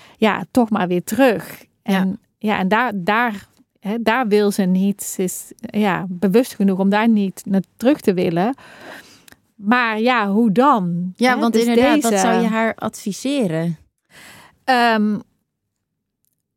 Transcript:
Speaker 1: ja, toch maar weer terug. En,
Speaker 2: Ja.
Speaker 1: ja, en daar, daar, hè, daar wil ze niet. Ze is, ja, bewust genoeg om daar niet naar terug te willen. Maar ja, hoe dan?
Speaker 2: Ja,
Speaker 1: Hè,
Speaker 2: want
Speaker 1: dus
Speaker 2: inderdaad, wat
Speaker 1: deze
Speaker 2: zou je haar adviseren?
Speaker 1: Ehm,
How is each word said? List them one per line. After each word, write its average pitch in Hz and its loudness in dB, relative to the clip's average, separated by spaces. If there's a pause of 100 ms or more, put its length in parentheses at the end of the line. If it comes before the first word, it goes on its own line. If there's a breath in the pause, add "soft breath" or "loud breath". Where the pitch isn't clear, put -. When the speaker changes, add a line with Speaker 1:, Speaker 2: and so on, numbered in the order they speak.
(180 soft breath)
Speaker 1:
ja, 202 0
toch 233 2
maar 185 -2
weer 180 -2
terug. 220 -2 (160)
En, 196 -2
Speaker 2:
Ja. 190 0 (380)
Speaker 1:
ja, 190 -2
en 190 -2
daar, 226 0
daar, 208 -2 (320)
hè, 220 -6
daar 226 0
wil 208 2
ze 202 -2
niet. 190 0
Ze - -6
is, - -8
ja, 190 -2
bewust 196 0
genoeg 196 0
om 196 0
daar 214 2
niet 202 0
naar 190 0 (140)
terug 294 0
te 196 2
willen. 180 0 (1000 loud breath)
Maar 220 0
ja, 226 0
hoe 214 2
dan? 180 2
Speaker 2:
Ja, 247 2
Speaker 1:
Hè, 254 -2
Speaker 2:
want 233 0
Speaker 1:
dus 226 2
Speaker 2:
inderdaad, 247 4
wat 233 0
Speaker 1:
deze 202 2
Speaker 2:
zou 226 2
je 226 0
haar 220 -2
adviseren? 185 -4 (840 loud breath)
Speaker 1:
Ehm, 226 2 (1400)